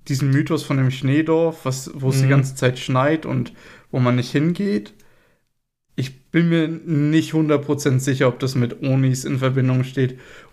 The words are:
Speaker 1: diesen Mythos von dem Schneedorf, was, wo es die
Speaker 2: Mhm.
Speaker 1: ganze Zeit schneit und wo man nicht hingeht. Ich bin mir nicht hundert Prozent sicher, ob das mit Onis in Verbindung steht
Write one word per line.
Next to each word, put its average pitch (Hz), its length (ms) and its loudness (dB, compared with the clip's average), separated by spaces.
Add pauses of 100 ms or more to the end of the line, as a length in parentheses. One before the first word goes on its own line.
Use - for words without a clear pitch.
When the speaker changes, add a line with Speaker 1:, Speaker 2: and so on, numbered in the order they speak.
Speaker 1:
diesen 139 240 0
Mythos 147 320 0
von 143 140 -2
dem 131 140 2
Schneedorf, 160 720 0
was, 131 300 -6
wo 135 140 -4
es 135 120 2
die 135 60 4
Speaker 2:
Mhm. - 20 4
Speaker 1:
ganze 139 260 2
Zeit 127 240 -2
schneit 143 460 0
und 127 280 -4 (380)
wo 135 80 -2
man 123 180 2
nicht 123 140 -4
hingeht. 196 640 0 (1000)
Ich - 360 -8
bin 170 180 2
mir 165 180 2
nicht 156 640 0
hundert 151 320 2
Prozent 135 360 0
sicher, 135 280 2
ob 123 100 -6
das 135 160 -2
mit 120 260 -2
Onis 131 440 0
in 143 140 -4
Verbindung 127 440 2
steht 131 340 -2 (360)